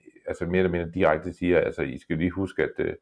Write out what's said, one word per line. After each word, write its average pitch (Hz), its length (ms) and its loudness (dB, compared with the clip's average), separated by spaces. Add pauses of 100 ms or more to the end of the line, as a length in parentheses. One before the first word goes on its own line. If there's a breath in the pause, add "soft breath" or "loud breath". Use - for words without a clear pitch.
(280)
altså 90 180 -6
mere 87 120 0
eller 92 140 4
mindre 85 200 -2
direkte 85 420 2
siger, 87 260 2
altså, - 220 0
"I 67 180 -4
skal - 180 -4
lige 87 140 0
huske, 92 320 -2
at, 71 60 0 (100)
øh, 80 220 -2